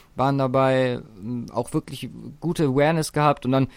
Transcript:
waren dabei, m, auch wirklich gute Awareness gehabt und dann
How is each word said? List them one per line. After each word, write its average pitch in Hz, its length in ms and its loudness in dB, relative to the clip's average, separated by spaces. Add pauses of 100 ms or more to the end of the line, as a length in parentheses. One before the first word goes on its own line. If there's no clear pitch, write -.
(160)
waren 139 220 0
dabei, 131 640 2 (200)
m, 120 320 -8
auch - 200 -4
wirklich 143 360 -6 (300)
gute 165 240 -2
Awareness 147 480 2
gehabt 147 340 0
und 127 60 0
dann 135 260 4